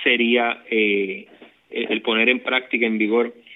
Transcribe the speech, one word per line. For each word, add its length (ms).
sería, 680
eh, 560
el, 220
el 100
poner 280
en 100
práctica, 460
en 120
vigor 360